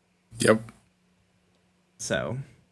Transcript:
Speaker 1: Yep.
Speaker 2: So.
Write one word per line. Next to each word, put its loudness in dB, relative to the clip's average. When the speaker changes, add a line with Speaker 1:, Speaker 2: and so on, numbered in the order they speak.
Speaker 1:
Yep. 4
Speaker 2:
So. -4